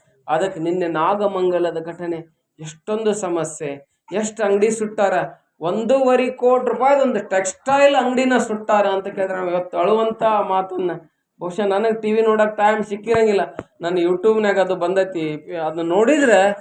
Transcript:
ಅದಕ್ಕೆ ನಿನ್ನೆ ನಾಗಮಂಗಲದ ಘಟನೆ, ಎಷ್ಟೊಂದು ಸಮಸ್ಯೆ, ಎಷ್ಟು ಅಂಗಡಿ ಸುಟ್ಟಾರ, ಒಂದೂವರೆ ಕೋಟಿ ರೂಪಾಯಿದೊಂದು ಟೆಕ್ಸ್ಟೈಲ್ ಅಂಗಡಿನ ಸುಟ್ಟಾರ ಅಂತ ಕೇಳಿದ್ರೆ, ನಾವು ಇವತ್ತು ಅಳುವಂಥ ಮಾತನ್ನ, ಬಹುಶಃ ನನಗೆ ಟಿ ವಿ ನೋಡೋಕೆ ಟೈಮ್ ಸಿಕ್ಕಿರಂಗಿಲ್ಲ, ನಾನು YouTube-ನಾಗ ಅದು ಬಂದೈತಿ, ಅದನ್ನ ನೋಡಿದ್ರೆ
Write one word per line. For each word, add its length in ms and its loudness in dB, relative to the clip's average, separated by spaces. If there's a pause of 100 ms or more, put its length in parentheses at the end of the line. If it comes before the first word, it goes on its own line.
(280)
ಅದಕ್ಕೆ 320 -2
ನಿನ್ನೆ 280 -2
ನಾಗಮಂಗಲದ 1000 0
ಘಟನೆ, 320 -8 (420)
ಎಷ್ಟೊಂದು 540 -4
ಸಮಸ್ಯೆ, 720 -6 (260)
ಎಷ್ಟು 300 -4
ಅಂಗಡಿ 280 2
ಸುಟ್ಟಾರ, 420 0 (460)
ಒಂದೂವರೆ 720 2
ಕೋಟಿ 360 2
ರೂಪಾಯಿದೊಂದು 640 0
ಟೆಕ್ಸ್ಟೈಲ್ 640 2
ಅಂಗಡಿನ 420 2
ಸುಟ್ಟಾರ 500 0
ಅಂತ 200 -2
ಕೇಳಿದ್ರೆ, 300 -4
ನಾವು 120 -4
ಇವತ್ತು 280 -4
ಅಳುವಂಥ 460 0
ಮಾತನ್ನ, 680 0 (480)
ಬಹುಶಃ 260 -4
ನನಗೆ 360 0
ಟಿ 100 -2
ವಿ 100 2
ನೋಡೋಕೆ 340 2
ಟೈಮ್ 280 2
ಸಿಕ್ಕಿರಂಗಿಲ್ಲ, 580 0 (400)
ನಾನು 180 -2
YouTube-ನಾಗ 600 2
ಅದು 160 0
ಬಂದೈತಿ, 800 -4
ಅದನ್ನ 340 -4
ನೋಡಿದ್ರೆ 720 4